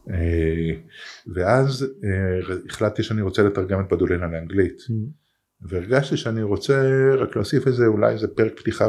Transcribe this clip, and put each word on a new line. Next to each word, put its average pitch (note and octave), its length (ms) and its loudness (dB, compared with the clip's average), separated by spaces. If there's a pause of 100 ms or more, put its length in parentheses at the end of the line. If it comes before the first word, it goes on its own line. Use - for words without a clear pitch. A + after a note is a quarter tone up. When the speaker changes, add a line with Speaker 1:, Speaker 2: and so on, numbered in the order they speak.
(100)
Speaker 1:
אה, E2 600 0 (640)
ואז, B2+ 520 2 (180)
אה, F#2+ 500 0 (120)
החלטתי G#2+ 360 -2
שאני A2 200 -2
רוצה F#2+ 200 2
לתרגם G2 380 2
את F#2+ 120 -4
בדולינה F2+ 340 2
לאנגלית. E2 540 -2
Speaker 2:
Mm. A#2 120 -8 (760)
Speaker 1:
והרגשתי A2+ 480 0
שאני A2+ 260 -4
רוצה A2 400 0 (360)
רק A#2 180 -2
להוסיף B2 300 0
איזה, A#2+ 200 4
אולי A2 260 4
איזה A2 160 -2
פרק - 320 0
פתיחה A2 280 0